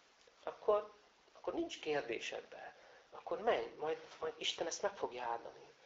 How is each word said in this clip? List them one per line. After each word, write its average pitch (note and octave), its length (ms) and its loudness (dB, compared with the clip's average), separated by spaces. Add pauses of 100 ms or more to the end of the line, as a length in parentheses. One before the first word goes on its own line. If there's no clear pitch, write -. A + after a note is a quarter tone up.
(440)
Akkor, G#3 480 4 (400)
akkor - 220 -2
nincs E4 260 0
kérdés C#3 520 0
ebben. - 400 -8 (380)
Akkor - 300 -4
menj, D#3 380 4
majd, D#3+ 200 2 (220)
majd D#3+ 160 0
Isten - 300 0
ezt - 160 -2
meg G3+ 140 2
fogja B2 260 -2
áldani. - 420 -4 (220)